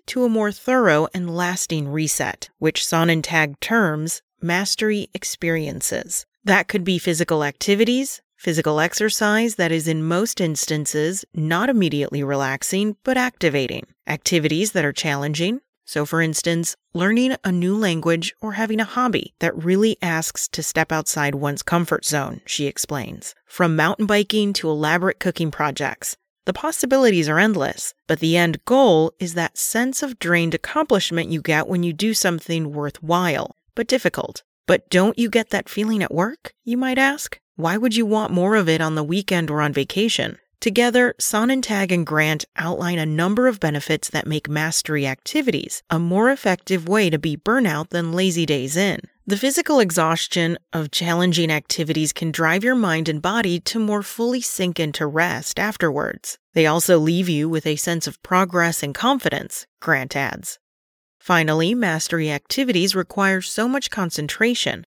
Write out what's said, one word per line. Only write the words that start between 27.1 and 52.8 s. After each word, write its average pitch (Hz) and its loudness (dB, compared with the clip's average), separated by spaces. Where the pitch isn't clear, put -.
are 156 4
endless, 190 0
but 160 0
the 160 2
end 170 2
goal 196 6
is 170 -6
that 170 -4
sense 254 -2
of 269 -6
drained 170 2
accomplishment 185 0
you 160 -2
get 156 0
when 175 0
you 170 0
do 214 0
something 165 -2
worthwhile, 151 -2
but 151 -4
difficult. - -2
"But - 2
don't 190 4
you 233 2
get 226 0
that 202 -4
feeling 214 0
at - -4
work?" 208 -4
you 233 -2
might 254 0
ask. 277 0
"Why 165 0
would 220 2
you 233 2
want 214 0
more 185 4
of 190 4
it 160 4
on 156 0
the 156 0
weekend 170 0
or 151 0
on 147 0
vacation?" - 0
Together, 240 4
Sonnentag 220 0
and 175 2
Grant 151 0
outline 175 -2
a 156 -2
number 185 2
of 214 -2
benefits 151 -2
that - -4
make 156 -4
mastery 151 -2
activities 196 -2
a 165 0
more 185 2
effective 185 0
way 196 2
to 156 0
beat 151 -4
burnout 196 0
than 170 -2
lazy 175 2
days 143 -2
in. 190 0
The 202 0
physical 277 2
exhaustion 165 0
of 156 -4
challenging 170 2
activities 156 0
can 165 -4
drive 165 2
your 247 2
mind 165 0